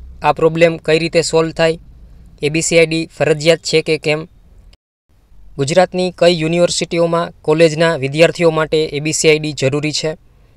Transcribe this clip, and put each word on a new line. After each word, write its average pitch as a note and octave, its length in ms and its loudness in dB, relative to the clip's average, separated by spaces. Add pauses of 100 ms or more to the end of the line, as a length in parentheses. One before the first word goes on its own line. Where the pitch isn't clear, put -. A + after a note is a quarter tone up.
(220)
આ D3 120 2
પ્રોબ્લેમ E3 440 0
કઈ D#3+ 220 0
રીતે E3 220 0
સોલ્વ E3 300 -2
થાય? E3 280 -2 (640)
એ D3 80 -2
બી D#3 180 -4
સી E3 120 4
આઈ E3 120 4
ડી D#3+ 260 -4
ફરજિયાત D3+ 520 0
છે D#3 120 2
કે D#3 160 -2
કેમ? D3+ 240 -4 (1400)
ગુજરાતની F3+ 540 0
કઈ F3 300 2
યુનિવર્સિટીઓમાં E3+ 1000 -2
કોલેજના D#3+ 560 2
વિદ્યાર્થીઓ D#3 540 2
માટે D#3 280 -2 (180)
એ - 20 -6
બી D#3 140 -4
સી - 160 2
આઈ D#3 100 4
ડી D3+ 220 -8
જરૂરી C#3+ 380 -2
છે? D#3 120 -4 (460)